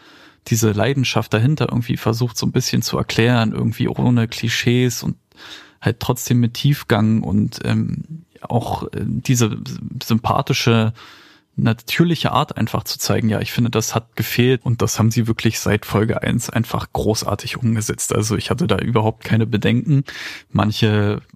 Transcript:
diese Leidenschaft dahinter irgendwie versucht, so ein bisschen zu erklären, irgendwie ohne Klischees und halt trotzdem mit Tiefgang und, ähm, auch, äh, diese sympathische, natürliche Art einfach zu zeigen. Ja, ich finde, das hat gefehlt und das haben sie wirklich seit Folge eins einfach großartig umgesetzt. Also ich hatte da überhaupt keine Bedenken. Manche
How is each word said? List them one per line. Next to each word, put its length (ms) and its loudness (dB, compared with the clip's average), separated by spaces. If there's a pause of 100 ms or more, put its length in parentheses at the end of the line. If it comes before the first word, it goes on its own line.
(480)
diese 260 2
Leidenschaft 600 0
dahinter 360 2
irgendwie 260 -2
versucht, 420 -2
so 80 -4
ein 60 0
bisschen 300 0
zu 160 -4
erklären, 560 2
irgendwie 340 0
ohne 400 2
Klischees 760 0
und 140 -4 (640)
halt 220 -4
trotzdem 400 0
mit 140 0
Tiefgang 680 2
und, 420 0
ähm, 600 -4 (160)
auch, 500 -2
äh, 140 -4
diese 520 0 (460)
sympathische, 880 2 (640)
natürliche 800 0
Art 240 0
einfach 260 -2
zu 160 -8
zeigen. 300 0
Ja, 100 0
ich 140 -6
finde, 160 2
das 260 -2
hat 220 -4
gefehlt 480 2
und 160 0
das 180 0
haben 120 4
sie 160 0
wirklich 340 0
seit 240 0
Folge 380 0
eins 260 -2
einfach 420 -4
großartig 640 -2
umgesetzt. 580 -2
Also 220 0
ich 140 -4
hatte 180 0
da 120 0
überhaupt 440 0
keine 220 2
Bedenken. 580 2 (480)
Manche 680 2 (140)